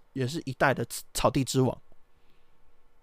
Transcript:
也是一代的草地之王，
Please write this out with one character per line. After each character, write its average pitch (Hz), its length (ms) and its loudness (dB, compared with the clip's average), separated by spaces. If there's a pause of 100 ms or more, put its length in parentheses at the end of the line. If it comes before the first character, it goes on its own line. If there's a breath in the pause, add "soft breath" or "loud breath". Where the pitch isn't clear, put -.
(140)
也 131 140 -2
是 156 180 -6
一 131 80 -6
代 139 200 4
的 123 120 -2 (280)
草 - 160 4
地 135 140 0
之 131 180 0
王， 123 200 0 (1200)